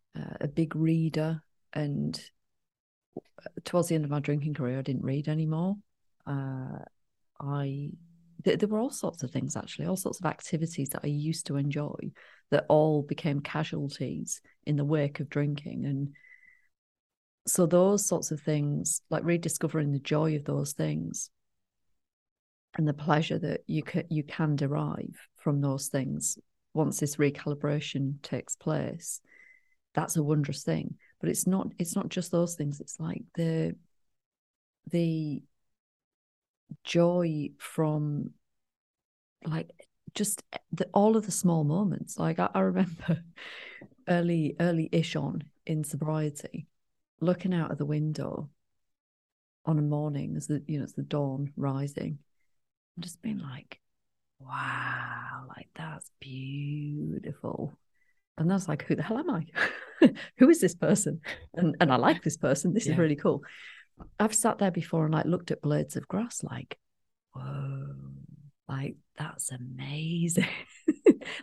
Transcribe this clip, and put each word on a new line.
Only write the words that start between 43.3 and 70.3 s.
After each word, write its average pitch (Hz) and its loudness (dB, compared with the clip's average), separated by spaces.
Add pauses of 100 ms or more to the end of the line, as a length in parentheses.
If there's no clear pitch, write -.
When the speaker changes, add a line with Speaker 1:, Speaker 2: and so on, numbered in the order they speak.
Speaker 1:
<laughs> - -14
early, 170 2
early-ish 165 2
on 151 -2 (220)
in 156 0
sobriety, 151 -4 (520)
looking 180 2
out 165 0
of 147 -4
the 147 -2
window 151 -2 (1160)
on 156 2
a - 2
morning 147 -2
as 151 -6
the, 147 -2
you 151 -2
know, 139 -2
it's - -10
the 143 -6
dawn 143 -2
rising, 139 -4 (760)
and 170 -12
just - -14
being 214 -6
like, 139 -12 (600)
"Wow, - -8
like, - -18
that's 156 -12 (100)
beautiful." 147 -6 (600)
And 160 2
I 196 4
was 190 0
like, 147 -4
"Who 165 2
the 156 -2
hell 220 -2
am 349 -2
I? 165 -2 (540)
<laughs> - 6
Who 262 10
is 330 8
this - 2
person?" 160 2 (320)
And, 170 4
and 151 8
I 127 8
like - 4
this - -2
person. 151 2
This 220 2
Speaker 2:
Yeah. 160 2
Speaker 1:
is 165 4
really 160 6
cool. 147 2 (760)
I've 214 2
sat - 2
there 196 4
before 160 2
and, 156 2
like, 156 4
looked 170 0
at - -2
blades 147 0
of 143 -6
grass, 220 -4
like, - -10 (560)
"Whoa, 135 -8 (760)
like, 135 -6 (220)
that's - -8
amazing." 151 -2 (400)